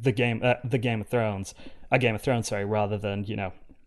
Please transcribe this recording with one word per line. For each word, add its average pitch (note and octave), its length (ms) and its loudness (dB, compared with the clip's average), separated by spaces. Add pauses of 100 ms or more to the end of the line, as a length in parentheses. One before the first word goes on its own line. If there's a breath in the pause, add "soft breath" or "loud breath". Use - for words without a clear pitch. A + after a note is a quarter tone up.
the C3 100 4
game, A#2 320 2
uh, B2 180 6
the B2 160 0
Game A2+ 220 0
of G2+ 80 -8
Thrones, G#2+ 460 0 (360 loud breath)
a C3 80 4
Game A#2 160 4
of G#2 80 -4
Thrones, A#2+ 260 0
sorry, G2+ 180 -2
rather G#2 320 0
than, G2+ 260 -4
you G#2+ 120 -6
know, G2 160 -4 (340)